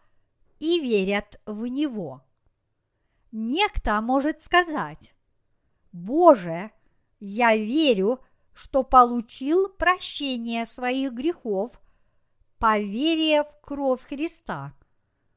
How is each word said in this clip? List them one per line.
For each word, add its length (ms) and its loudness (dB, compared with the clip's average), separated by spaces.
и 200 -2
верят 680 -2
в 220 -10
него. 580 -8
Некто 680 -2
может 400 0
сказать: 720 -2
«Боже, 800 4
я 360 2
верю, 640 0
что 300 -2
получил 840 2
прощение 960 -4
своих 480 -2
грехов 680 -4
по 200 2
вере 680 0
в 180 -14
кровь 400 -4
Христа, 720 -10